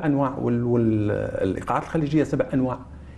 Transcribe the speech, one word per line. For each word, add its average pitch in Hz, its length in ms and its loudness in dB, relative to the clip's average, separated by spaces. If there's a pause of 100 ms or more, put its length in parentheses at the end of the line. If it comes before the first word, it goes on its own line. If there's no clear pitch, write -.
أنواع، 139 340 2
وال-، 120 240 0
وال-، 113 480 2 (320)
الإيقاعات 117 400 0
الخليجية 151 420 0
سبع 131 300 0
أنواع، 127 240 0 (400)